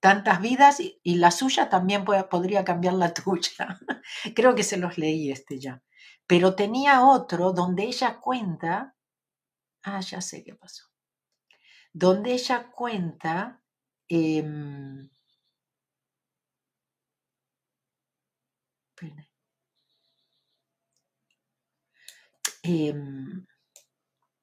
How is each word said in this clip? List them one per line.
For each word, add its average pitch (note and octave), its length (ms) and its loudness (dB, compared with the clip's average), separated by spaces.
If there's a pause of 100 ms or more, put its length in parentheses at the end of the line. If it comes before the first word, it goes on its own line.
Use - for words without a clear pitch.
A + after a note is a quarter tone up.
tantas G3 400 4
vidas, C4 400 6
y, - 220 -10
y F3 140 0
la F3 160 6
suya C4 380 0
también F#3+ 340 0
puede, G3 200 2
podría F#3+ 400 0
cambiar F3+ 300 0
la F3 200 0
<laughs> - 0 -
tuya. - 680 -6 (560)
Creo B3 200 6
que G#3 80 0
se G3+ 140 -4
los F3 200 -6
leí D#3 340 -2
este C3+ 280 -12
ya. C3 220 -14 (440)
Pero F3+ 300 4
tenía B3+ 500 2
otro F#3+ 460 4
donde F3+ 320 -2
ella B3 360 -4
cuenta, G3+ 760 -6 (880)
ah, G3 160 -8
ya F#3 220 -12
sé - 220 -14
qué - 120 -20
pasó. - 280 -20 (1080)
Donde F#3+ 400 2
ella B3 380 -4
cuenta, G3 920 -8 (460)
em, D3 1000 -4 (3750)
esperen. D3+ 300 -20 (3250)
Em, D3 840 -6 (960)